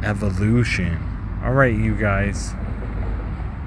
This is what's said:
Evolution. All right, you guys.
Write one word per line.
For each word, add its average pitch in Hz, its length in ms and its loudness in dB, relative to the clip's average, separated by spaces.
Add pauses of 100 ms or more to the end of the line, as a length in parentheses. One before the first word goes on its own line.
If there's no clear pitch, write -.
Evolution. 101 960 2 (440)
All 120 100 2
right, 131 200 4
you 107 220 2
guys. 101 580 0 (1120)